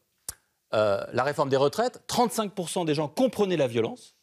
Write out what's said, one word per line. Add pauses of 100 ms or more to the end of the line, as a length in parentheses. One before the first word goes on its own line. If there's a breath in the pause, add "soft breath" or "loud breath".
(760 loud breath)
euh, (120)
la
réforme
des
retraites,
trente-cinq
pour
cent
des
gens
comprenaient
la
violence